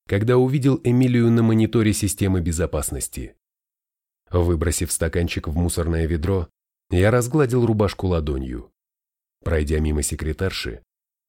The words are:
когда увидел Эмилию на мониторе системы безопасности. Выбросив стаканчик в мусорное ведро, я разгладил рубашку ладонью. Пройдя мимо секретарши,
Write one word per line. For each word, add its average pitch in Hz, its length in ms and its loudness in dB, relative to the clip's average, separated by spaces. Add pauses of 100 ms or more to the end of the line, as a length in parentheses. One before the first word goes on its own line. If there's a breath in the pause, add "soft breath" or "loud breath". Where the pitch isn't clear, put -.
когда 113 300 0
увидел 131 480 2
Эмилию 120 460 4
на 117 120 4
мониторе 110 500 2
системы 95 480 0
безопасности. 80 960 -4 (920)
Выбросив 87 640 0
стаканчик 87 560 -2
в 78 80 -6
мусорное 82 500 0
ведро, 85 420 -2 (420)
я 92 200 4
разгладил 123 560 2
рубашку 107 420 0
ладонью. 65 640 -4 (680)
Пройдя 78 380 0
мимо 76 220 0
секретарши, 76 800 -6 (460)